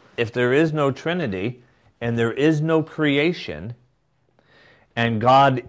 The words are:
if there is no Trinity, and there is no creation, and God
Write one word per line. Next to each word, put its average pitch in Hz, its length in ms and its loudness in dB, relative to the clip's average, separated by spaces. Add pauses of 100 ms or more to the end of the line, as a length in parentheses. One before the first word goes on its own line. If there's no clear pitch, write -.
(180)
if 113 120 -2
there 123 220 0
is 151 220 2
no 143 160 0
Trinity, 123 720 -6 (400)
and 117 160 -4
there 117 140 0
is 151 300 0
no 160 200 0
creation, 143 920 -2 (1200)
and 117 240 0
God 131 480 4